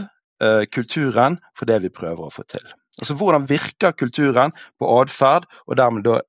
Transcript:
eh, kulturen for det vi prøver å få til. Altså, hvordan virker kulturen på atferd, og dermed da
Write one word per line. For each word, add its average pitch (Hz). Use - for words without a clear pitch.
eh, 110
kulturen 131
for 123
det 110
vi 90
prøver 82
å -
få -
til. -
Altså, 147
hvordan 151
virker 156
kulturen 135
på 120
atferd, 139
og 127
dermed 117
da 117